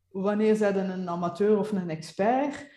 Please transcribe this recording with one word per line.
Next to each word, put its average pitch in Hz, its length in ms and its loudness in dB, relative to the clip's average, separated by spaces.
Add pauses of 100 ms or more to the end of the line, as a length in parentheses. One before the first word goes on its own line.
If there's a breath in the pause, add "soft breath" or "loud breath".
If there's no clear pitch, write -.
wanneer 208 460 2
zijn 202 220 2
een 185 320 -4
amateur 180 480 2
of 196 140 0
een 180 180 -2
expert? 240 880 -2